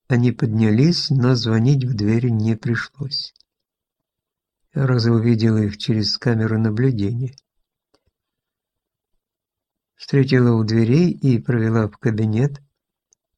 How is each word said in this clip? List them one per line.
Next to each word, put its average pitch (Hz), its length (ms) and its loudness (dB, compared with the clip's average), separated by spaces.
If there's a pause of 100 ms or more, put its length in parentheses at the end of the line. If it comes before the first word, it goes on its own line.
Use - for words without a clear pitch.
они 123 240 2
поднялись, 113 760 0
но 127 260 2
звонить 113 480 0
в 123 100 -2
дверь 110 360 0
не 110 260 0
пришлось. - 760 -8 (1400)
Роза 127 380 0
увидела 113 460 2
их 104 200 -2
через 110 400 -2
камеру 110 400 -2
наблюдения. 113 760 -2 (2500)
Встретила 131 600 2
у 110 80 0
дверей 117 480 2
и 127 280 0
провела 113 500 -2
в - 80 -20
кабинет, 110 640 -2 (760)